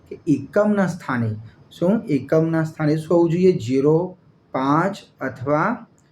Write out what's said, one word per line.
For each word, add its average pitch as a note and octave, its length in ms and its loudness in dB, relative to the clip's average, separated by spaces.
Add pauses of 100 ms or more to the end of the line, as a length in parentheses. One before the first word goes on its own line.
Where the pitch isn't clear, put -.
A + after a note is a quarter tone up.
કે - 180 -16
એકમના G3+ 600 2
સ્થાને, A#2 480 -4 (340)
શું? G3 400 0
એકમના D#3+ 540 0
સ્થાને D#3 340 -2
શું D#3 180 -2
હોવું E3+ 160 4
જોઈએ? F3+ 280 2
ઝીરો, C#3+ 580 0 (340)
પાંચ D3+ 460 0 (240)
અથવા D3 640 -4 (260)